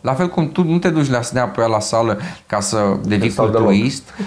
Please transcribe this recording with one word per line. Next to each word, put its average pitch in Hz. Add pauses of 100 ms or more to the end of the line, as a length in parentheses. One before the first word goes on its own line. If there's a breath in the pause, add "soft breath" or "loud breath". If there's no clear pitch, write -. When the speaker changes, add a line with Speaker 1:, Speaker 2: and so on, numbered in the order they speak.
Speaker 1:
La 131
fel 180
cum 160
tu 185
nu 165
te 180
duci 151
la, 123 (120)
neapărat 120
la 107
sală 113 (280 loud breath)
ca 104
să 101
devii 104
Speaker 2:
Sau 110
deloc. 113
Speaker 1:
culturist 110 (160 loud breath)